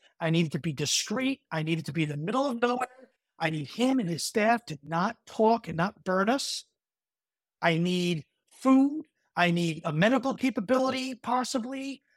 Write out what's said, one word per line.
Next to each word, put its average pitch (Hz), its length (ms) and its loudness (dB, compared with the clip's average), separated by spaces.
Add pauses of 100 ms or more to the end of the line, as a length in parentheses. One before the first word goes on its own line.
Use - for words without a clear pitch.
(200)
I 165 100 0
need 165 160 4
it 143 60 -6
to 160 60 -4
be 151 140 -4
discreet. 226 680 -2 (100)
I 160 120 -4
need 160 160 0
it - 80 -8
to 147 60 -8
be 160 100 -2
in 151 60 0
the 147 80 -6
middle 220 300 -2
of 233 140 -4
nowhere. 240 280 0 (500)
I 160 120 0
need 151 180 -4
him 262 320 0
and 180 80 -2
his 165 160 -4
staff 226 420 0
to 156 160 -10
not 165 340 -2 (100)
talk 226 420 2
and 160 80 -6
not 175 280 -2
burn 190 240 2
us. - 360 -2 (1000)
I 165 160 2
need 175 460 0 (260)
food. 277 540 4 (320)
I 175 160 4
need 170 320 -2
a 165 80 -2
medical 240 420 2
capability, 262 800 0
possibly. 254 880 -4 (140)